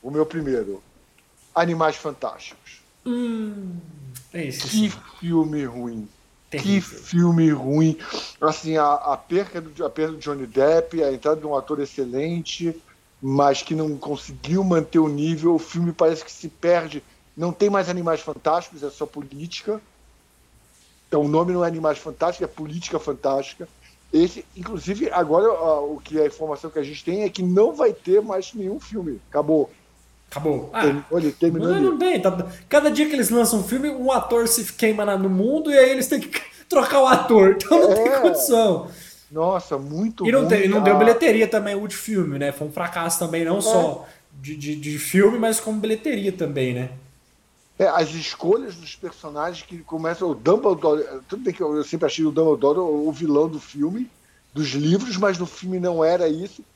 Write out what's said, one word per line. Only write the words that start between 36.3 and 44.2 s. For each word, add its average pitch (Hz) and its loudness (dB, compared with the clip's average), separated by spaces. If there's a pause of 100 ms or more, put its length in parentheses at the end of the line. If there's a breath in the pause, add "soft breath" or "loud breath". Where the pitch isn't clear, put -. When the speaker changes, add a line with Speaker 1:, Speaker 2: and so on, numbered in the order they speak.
Speaker 2:
<laughs> - -20
trocar 277 4
o 262 8
ator. 214 8
Então 330 4
não 208 6
tem 226 4
Speaker 1:
É. 269 4
Speaker 2:
condição. 226 4 (420 loud breath)
Speaker 1:
Nossa, 165 -2
muito 175 -4
Speaker 2:
E 233 2
não 269 4
Speaker 1:
ruim 226 0
Speaker 2:
tem, 190 4
não 208 2
deu 202 6
Speaker 1:
a - 4
Speaker 2:
bilheteria 226 6
também 202 -2
o 202 -4
último 208 -8
filme, 175 -2
né? 143 -2
Foi 151 -8
um 147 -10
fracasso 170 -4
também, 165 -2
não 175 0
Speaker 1:
É. - -2
Speaker 2:
só 175 0 (260 loud breath)